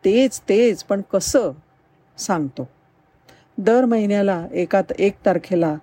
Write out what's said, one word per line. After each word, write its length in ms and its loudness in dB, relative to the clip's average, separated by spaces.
"तेच, 440 2
तेच, 340 2
पण 180 -4
कसं?" 380 0
सांगतो. 520 -6
दर 280 2
महिन्याला 680 0
एका, 280 0
एक 140 2
तारखेला 580 0